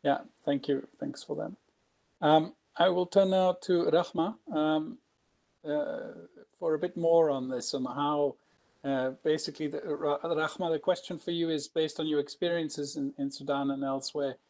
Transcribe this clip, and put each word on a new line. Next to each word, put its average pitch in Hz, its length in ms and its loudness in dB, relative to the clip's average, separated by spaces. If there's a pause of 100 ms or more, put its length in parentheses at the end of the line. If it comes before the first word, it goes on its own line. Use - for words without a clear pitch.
Yeah, 139 180 2 (260)
thank 143 200 0
you. 139 220 0 (100)
Thanks - 240 -6
for 147 140 -8
that. - 160 -6 (760)
Um, 156 280 6 (220)
I 175 120 6
will 180 160 2
turn 190 260 4
now 185 220 4 (120)
to 175 200 2
Rahma, 170 540 0 (120)
um, 156 480 0 (640)
uh, 147 500 -4 (460)
for 165 140 0
a 151 60 0
bit - 180 -4
more 165 320 6
on 131 220 -2
this, 123 240 -4
on 131 100 -2
how, 143 520 0 (460)
uh, 131 280 -2 (120)
basically, 156 440 -2
the, 147 160 -4
Ra-, 147 380 -2
Rahma, 165 520 -2
the 156 60 0
question 175 400 -2
for 175 140 -6
you 165 180 0
is, 147 180 -2
based 160 320 -2
on 156 60 -2
your 151 140 2
experiences 151 760 -4
in, 139 220 -4
in 139 120 -2
Sudan 139 420 -2
and 139 120 -4
elsewhere 135 520 -2 (140)